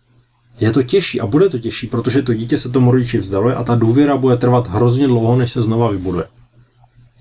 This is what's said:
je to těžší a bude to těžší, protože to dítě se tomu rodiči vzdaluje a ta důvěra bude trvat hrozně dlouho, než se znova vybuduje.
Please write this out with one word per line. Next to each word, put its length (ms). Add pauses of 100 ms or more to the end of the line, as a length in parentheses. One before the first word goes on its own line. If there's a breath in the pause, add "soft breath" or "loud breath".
(580)
je 120
to 120
těžší 380
a 60
bude 220
to 100
těžší, 280
protože 340
to 120
dítě 260
se 100
tomu 220
rodiči 260
vzdaluje 380
a 80
ta 120
důvěra 420
bude 200
trvat 300
hrozně 400
dlouho, 280
než 160
se 100
znova 300
vybuduje. 340 (960)